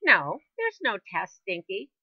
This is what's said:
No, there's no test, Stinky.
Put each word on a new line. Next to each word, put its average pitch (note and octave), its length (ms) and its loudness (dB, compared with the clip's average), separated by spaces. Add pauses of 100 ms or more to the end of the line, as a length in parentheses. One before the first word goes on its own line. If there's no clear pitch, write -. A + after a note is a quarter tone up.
No, F#3+ 360 4 (180)
there's A4+ 240 -4
no A3+ 180 0 (120)
test, F3 260 -6
Stinky. F#3+ 520 -8 (140)